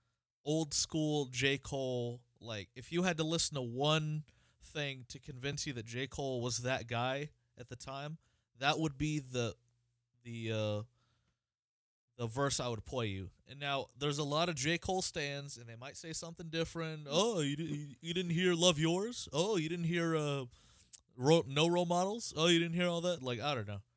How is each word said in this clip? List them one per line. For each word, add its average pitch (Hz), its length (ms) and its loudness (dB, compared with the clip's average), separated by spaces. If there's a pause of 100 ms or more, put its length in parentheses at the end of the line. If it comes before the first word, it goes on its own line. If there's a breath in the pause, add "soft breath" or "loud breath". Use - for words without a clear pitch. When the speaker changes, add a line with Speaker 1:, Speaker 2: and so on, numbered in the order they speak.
(440)
Speaker 1:
old 156 300 0
school 151 500 2
J. 127 320 0
Cole. 127 640 -4 (180)
Like, 107 380 -8
if 127 160 -12
you 170 120 2
had 175 120 2
to 156 80 0
listen 160 300 2
to 135 80 -2
one 151 600 2 (380 soft breath)
thing 139 460 -8
to 139 100 -14
convince 139 480 -6
you 147 60 -2
that 113 140 -8
J. 123 200 -6
Cole 131 360 -4
was 117 160 -2
that 123 280 -2
guy, 131 440 -2 (280)
at 123 100 -16
the 120 80 -12
time, 139 420 -10 (400)
that 143 200 2
would 156 200 0
be 151 220 0
the, 127 340 -2 (720)
the, 117 280 -6
uh, 107 300 -2 (1400)
the 120 80 -2
verse 131 340 0
I 123 80 -4
would 110 160 -6
play 120 220 -2
you. 95 240 -6 (180)
And 143 120 -16
now, 139 260 -2 (120)
there's 143 200 -2
a 156 60 -2
lot 151 240 0
of 170 60 -2
J. 151 240 0
Cole 185 240 -2
stans, 143 540 -6
and 120 120 -16
they 113 80 -14
might 135 200 -14
say 160 160 -10
something 165 360 -10
different. 160 560 -2
Speaker 2:
Mm. 143 60 -12
Speaker 1:
"Oh, 196 300 4
you 143 160 0
di-, 165 80 -4
you, 147 220 -6 (140)
you 165 140 -4
didn't 175 180 0
hear 180 220 6
Love 170 240 6
Yours? 185 540 2
Oh, 190 240 2
you 160 120 2
didn't 175 160 -2
hear, 165 320 2
uh, 143 280 0 (720 loud breath)
Ro-, 147 300 6
No 147 220 4
Role 175 180 4
Models? 185 500 2
Oh, 160 100 4
you 170 120 8
didn't 170 160 2
hear 180 140 2
all 170 140 0
that?" 170 200 0
Like, 123 180 -2
I 147 140 0
don't 107 140 -4
know. 101 140 -8 (140)